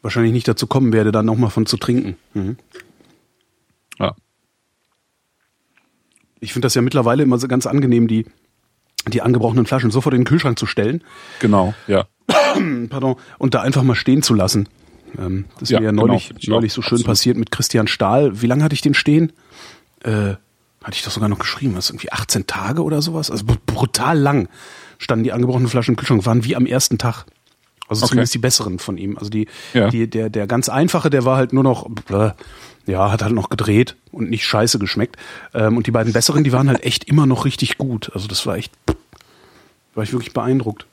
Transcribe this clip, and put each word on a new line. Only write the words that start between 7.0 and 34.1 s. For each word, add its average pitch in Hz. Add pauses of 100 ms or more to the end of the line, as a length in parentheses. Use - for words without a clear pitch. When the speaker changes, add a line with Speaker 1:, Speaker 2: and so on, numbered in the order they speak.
Speaker 1:
immer 127
so 127
ganz 123
angenehm, 120
die, 110 (800)
die 117
angebrochenen 117
Flaschen 117
sofort 131
in 127
den 123
Kühlschrank 139
zu 113
stellen. 120 (360)
Speaker 2:
Genau, 101 (140)
ja. 98 (220)
Speaker 1:
<clears throat> - (540)
Pardon. 135 (220)
Und 131
da 117
einfach 131
mal 123
stehen 143
zu 123
lassen. 101 (500)
Ähm, 95 (100)
das -
ist 117
Speaker 2:
Ja, 110
Speaker 1:
mir 110
ja 107
Speaker 2:
genau, 107
Speaker 1:
neulich, 110
Speaker 2:
find -
ich -
auch. 110
Speaker 1:
neulich 113
so 120
schön -
Speaker 2:
Absolut. 120
Speaker 1:
passiert 117
mit 117
Christian 113
Stahl. 113
Wie 117
lange 135
hatte 151
ich 143
den 147
stehen? 156 (720)
Äh, 104 (480)
hatte 104
ich -
doch 107
sogar 107
noch 101
geschrieben, 123
was, -
irgendwie -
achtzehn -
Tage 131
oder 151
sowas? 160
Also 104
br-, 120 (100)
brutal 127
lang 139 (480)
standen 113
die 120
angebrochenen 123
Flaschen 120
im -
Kühlschrank, 107
waren 117
wie 147
am -
ersten -
Tag. - (640)
Also 110
Speaker 2:
Okay. 123
Speaker 1:
zumindest 117
die 123
besseren 110
von 98
ihm. 98
Also 104
die, 107 (260)
Speaker 2:
Ja. 110
Speaker 1:
die, 113
der, 110
der 104
ganz 120
einfache, 156
der 135
war 131
halt 127
nur 135
noch, 127 (200)
äh, 101 (540)
ja, 98
hat 107
halt 107
noch 104
gedreht 107 (160)